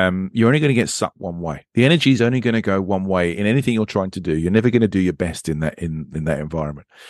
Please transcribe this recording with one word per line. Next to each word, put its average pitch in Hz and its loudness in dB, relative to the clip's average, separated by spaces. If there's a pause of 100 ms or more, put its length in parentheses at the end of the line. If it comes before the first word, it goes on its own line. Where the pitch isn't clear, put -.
um, 92 -2
you're 113 2
only 139 4
gonna 147 2
get 117 0
sucked - -6
one 87 -8
way. 80 -8
The 117 4
energy 143 4
is 120 2
only 123 2
gonna 113 0
go 98 0
one 95 -2
way 90 0
in 101 -4
anything 127 2
you're 110 0
trying 95 -2
to - -8
do. 82 -2
You're 85 0
never 110 4
gonna 113 4
do 95 0
your 90 0
best 85 -6
in 78 -4
that, 78 -4
in, 80 -6
in 78 -6
that 78 -2
environment. 76 -8 (240)